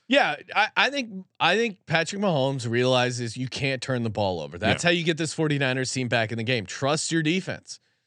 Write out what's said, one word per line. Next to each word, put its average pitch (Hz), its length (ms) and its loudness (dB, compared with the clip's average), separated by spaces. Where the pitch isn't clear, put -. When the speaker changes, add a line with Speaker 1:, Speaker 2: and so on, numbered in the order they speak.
Speaker 1:
Yeah, 220 280 4
I, 208 200 4
I 202 140 4
think, 220 360 -6
I 165 180 4
think 226 280 0
Patrick 165 380 0
Mahomes 135 440 2
realizes 123 680 2
you 127 100 -6
can't 135 360 -4
turn 127 180 -2
the 117 80 0
ball 95 320 -2
over. 73 160 -10
That's 110 260 0
Speaker 2:
Yeah. 175 60 4
Speaker 1:
how 175 40 4
you 175 100 0
get 160 140 0
this 160 140 -2
forty-niners 135 600 0
team 127 160 -2
back 113 240 0
in 117 80 -4
the 113 40 -4
game. 113 220 -2
Trust 143 460 -2
your 165 100 2
defense. 156 580 -4